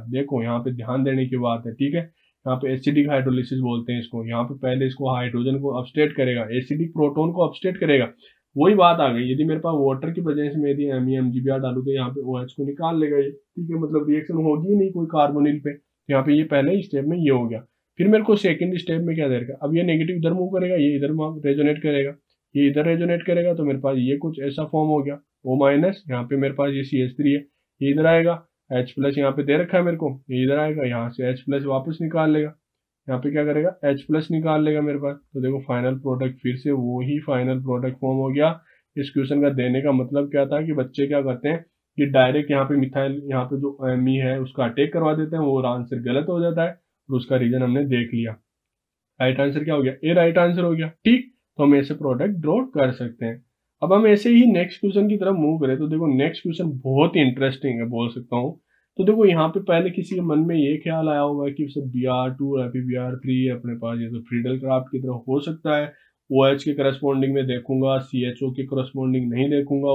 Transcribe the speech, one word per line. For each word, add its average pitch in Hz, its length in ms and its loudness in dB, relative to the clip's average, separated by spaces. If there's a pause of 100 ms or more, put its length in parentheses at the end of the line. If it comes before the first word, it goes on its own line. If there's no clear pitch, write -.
(100)
देखो, 135 320 -2
यहाँ 117 160 -2
पे 127 160 -4
ध्यान 123 300 -4
देने 131 220 0
की 127 120 -4
बात 117 280 -2
है, 113 80 -10
ठीक 143 200 -2
है। 170 60 0
यहाँ - 560 -8
पे 131 160 -2
acidic 143 360 0
hydrolysis 131 520 0
बोलते 120 320 -4
हैं 120 80 -4
इसको। 113 260 -10
यहाँ 117 180 -4
पे 135 140 -10
पहले 131 280 -2
इसको 131 240 -4
hydrogen 123 480 -2
को 139 200 -4
ऑब्स्ट्रैक्ट 151 380 -2
करेगा, 123 360 0
Acidic 147 400 -4
प्रोटॉन 156 400 0
को 175 120 2
ऑब्स्ट्रैक्ट 180 360 -4
करेगा। 139 320 2 (440)
वही 175 180 6
बात 175 260 6
आ 139 80 4
गई, 123 240 -2
यदि 151 120 0
मेरे 160 160 0
पास 165 180 -2
water 135 340 0
की 190 80 -6
प्रेजेंस 147 360 -2
में 147 140 0
यदि 143 220 0
एम 127 180 -2
ई 131 60 0
एम 127 140 0
जी 127 100 -2
बी 135 100 -2
आर 135 100 -2
डालू, 127 220 -4
तो 135 100 -2
यहाँ 127 180 -2
पे 139 120 -8
ओ 127 180 -4
एच 127 120 -10
को 143 120 -6
निकाल 165 360 -2
लेगा 147 160 0
ये, 139 140 2
ठीक 170 400 -12
है, 165 80 -4
मतलब 151 300 -2
reaction 151 280 0
होगी 160 320 0
ही 208 80 4
नहीं 190 160 2
कोई 170 180 -4
कार्बोनिल 147 500 2
पे। 143 100 -6 (380)
यहाँ 135 140 2
पे 147 120 4
ये 151 120 4
पहले 151 360 2
step 139 220 -4
में 165 140 -2
ये 151 120 2
हो 120 160 2
गया। 113 200 -8 (320)
फिर 190 100 2
मेरे 214 160 6
को 220 120 4
second 180 420 0
step 165 240 -4
में 165 140 -2
क्या 151 120 0
दे 123 100 0
रखा 120 140 -8
है, - 100 -14
अब 151 140 0
ये 170 80 2
negative 165 320 0
इधर 165 160 0
मूव 180 180 -2
करेगा, 185 260 0
ये 147 200 2
इधर 151 160 -2 (320)
resonate 147 340 2
करेगा, 143 360 -2 (400)
ये 143 140 4
इधर 151 180 2
resonate 170 360 0
करेगा, 175 320 2
तो 165 100 -2
मेरे 139 160 0
पास 135 180 0
ये 131 200 0
कुछ 156 240 -6
ऐसा 143 240 -4
form 156 220 0
हो 151 140 2
गया, 143 160 -6 (260)
ओ 131 120 0
माइनस, 143 540 2
यहाँ 123 140 -4
पे 139 120 -4
मेरे 135 180 0
पास 139 180 -2
ये 135 120 -4
सी 135 180 0
एच 127 100 -2
थ्री 143 200 2
है, 143 120 -2 (360)
ये 139 100 0
इधर 156 160 4
आएगा, 165 360 4 (280)
एच 127 220 -2
प्लस 139 260 -2
यहाँ 139 140 2
पे 147 120 -2
दे 143 120 2
रखा 175 220 0
है 180 60 2
मेरे 170 120 0
को, 160 140 -4 (200)
ये 127 140 0
इधर 139 140 2
आएगा, 151 260 -2
यहाँ 120 260 -4
से 127 200 -4
एच 127 100 -4
प्लस 139 260 -2
वापस 139 360 -2
निकाल 160 300 0
लेगा, 151 220 0 (540)
यहाँ 127 120 -2
पे 143 100 -2
क्या 147 140 0
करेगा, 151 300 0 (100)
एच 139 180 0
प्लस 156 280 -2
निकाल 156 340 0
लेगा 151 180 0
मेरे 147 160 -2
पास। 143 180 -6 (100)
तो 135 160 -8
देखो, 135 180 -2
final 131 380 -2
product 131 400 -4
फिर 127 180 -4
से 143 160 -4
वही 127 480 -2
final 131 400 -2
product 131 360 -4
form 131 220 -2
हो 135 100 0
गया। 143 220 2 (460)
इस 139 140 -6
question 143 320 0
का 143 100 4
देने 127 300 0
का 143 120 2
मतलब 143 360 0
क्या 143 160 2
था 143 160 -2
कि 160 120 -4
बच्चे 135 320 -2
क्या 143 160 0
करते 131 260 -4
हैं 165 160 -4 (340)
कि 143 100 2
direct 135 420 4
यहाँ 139 140 2
पे 143 120 0
methyl, 139 480 -2
यहाँ 131 200 -2
पे 135 160 -6
जो 139 160 -4 (120)
एम 127 200 0
ई 131 100 2
है, 131 220 -2
उसका 131 240 -4
take 139 280 0
करवा 160 220 0
देते 156 220 -4
हैं, 160 60 -2
वो 135 220 2
आंसर 120 400 -4
गलत 135 240 -2
हो 175 120 -2
जाता 165 220 0
है, 180 160 -4 (300)
और 131 80 -2
उसका 127 220 0
reason 123 240 0
हमने 127 240 2
देख 120 280 0
लिया। 113 220 -4 (840)
Right 131 200 2
answer 143 240 0
क्या 160 100 0
हो 143 80 2
गया, 127 120 0 (100)
ए 165 100 2
राइट 170 240 4
answer 175 240 2
हो 170 100 2
गया, 160 160 -2 (160)
ठीक। 254 260 4 (280)
तो 151 40 2
हम 143 120 8
ऐसे 139 220 2
product 147 400 -2
draw 160 240 0 (140)
कर 131 180 2
सकते 120 340 -8
हैं। 117 180 -8 (380)
अब 170 100 4
हम 220 140 6
ऐसे 208 240 6
ही 240 180 8
next 180 320 2
question 196 280 2
की 208 80 0
तरफ 190 200 0
move 156 220 2
करें, 131 200 0
तो 151 100 -2
देखो, 156 280 0
next - 260 0
question 170 280 -4 (100)
बहुत 147 360 4
ही 165 60 4
इंटरेस्टिंग 131 580 0
है, 117 80 -4
बोल 117 220 -2
सकता 120 260 -8
हूँ। 131 240 -4 (380)
तो 190 60 2
देखो, 214 200 6
यहाँ 165 240 6
पे 185 140 -2
पहले 175 280 2
किसी 175 240 -6
के 180 80 -2
मन 156 160 2
में 170 180 2
ये 147 220 2
ख्याल 160 300 -2
आया 147 120 0
होगा 143 300 -2
कि 147 180 -6
सब 139 220 -8
बी 123 220 -2
आर 127 180 -2
टू 139 280 -4
या 123 100 -2
फिर 127 160 -6
बी 123 120 -4
आर 127 200 -6
थ्री 131 200 -2 (140)
अपने 120 260 -6
पास 117 240 -6
ये 117 80 -6
तो 117 140 -8
Friedel 127 360 -4
craft 131 320 -2
की 131 80 -4
तरह 127 300 -6
हो 135 120 2
सकता 156 360 -4
है, 147 100 -2 (440)
ओएच 135 340 4
K 151 80 -2
corresponding 135 600 0
में 135 120 0
देखूंगा, 131 540 0
सीएचओ 131 500 -4
के 131 140 -6
corresponding 131 680 -2
नहीं 135 180 2
देखूंगा। 139 440 0